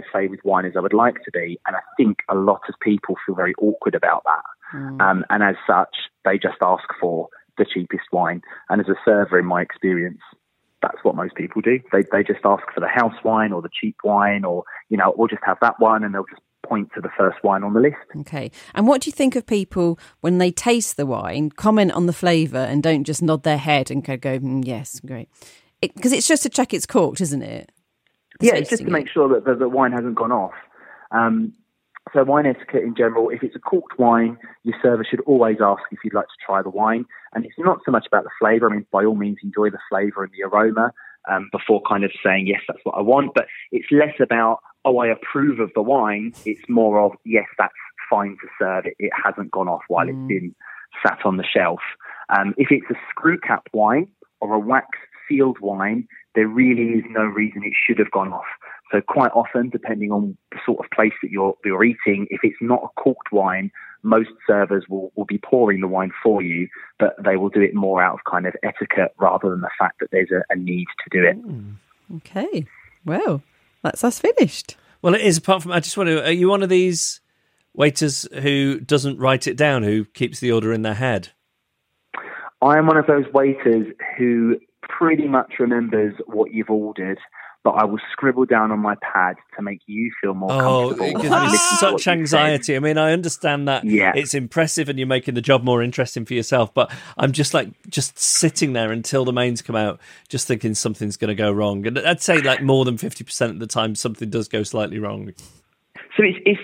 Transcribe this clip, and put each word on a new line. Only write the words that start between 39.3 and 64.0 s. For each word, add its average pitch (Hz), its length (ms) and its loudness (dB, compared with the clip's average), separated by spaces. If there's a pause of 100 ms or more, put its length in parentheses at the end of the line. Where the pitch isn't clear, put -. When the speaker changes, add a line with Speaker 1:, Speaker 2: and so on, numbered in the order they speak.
Speaker 1:
enjoy 104 260 0
the 95 100 -6 (100)
flavour 98 340 -2
and 95 100 -8
the 98 100 -8
aroma, 110 500 2 (360)
um, 95 220 -2
before 101 360 2
kind 101 160 0
of 95 80 -2 (120)
saying, 95 240 2
"Yes, 101 200 0
that's - 160 -8
what - 140 -6
I 98 40 0
want." 135 320 4
But - 140 0 (240)
it's 120 200 -4
less 147 280 4
about, 113 400 2 (260)
"Oh, 127 140 4
I 120 80 2
approve 135 520 0
of 104 160 -2
the 110 60 2
wine." 110 520 0 (120)
It's 107 240 -8
more 110 300 4
of, 101 120 4 (140)
"Yes, 110 200 0 (120)
that's 101 160 0 (360)
fine 101 320 0
to 92 60 -18 (120)
serve. 95 260 -2
It, - 140 -8
it 101 120 -4 (120)
hasn't 101 280 -4
gone 92 160 -2
off 85 200 -4
while 85 200 0
it's 107 100 -8
Speaker 2:
Mm. 131 100 -8
Speaker 1:
been 90 280 -6 (500)
sat 95 200 0
on 95 120 0
the 95 80 -4
shelf." 87 360 0 (480)
Um, 98 280 0
if 135 140 2
it's - 180 2
a 120 60 -6 (140)
screw - 300 0
cap - 340 -2
wine 117 340 2 (340)
or 107 120 -4
a 110 60 2
wax 127 280 0 (420)
sealed 135 300 2
wine, 101 480 -4 (280)
there 110 120 4
really 117 520 2
is - 100 0
no 110 160 -2
reason 104 380 -4
it 104 100 -6 (120)
should 110 140 0
have 104 120 0
gone 95 220 -2
off. 87 120 -10 (460)
So 104 100 2
quite 127 320 2
often, 120 360 0
depending 107 420 -6
on 104 260 -2 (140)
the - 140 -14
sort - 140 0
of - 120 -12
place 110 200 2 (100)
that - 100 -6
you're, 98 240 0 (100)
you're 95 180 2
eating, 104 460 2
if 95 140 -8
it's 107 180 0
not 120 220 2
a - 180 -12
corked - 320 -2
wine, 95 360 0 (340)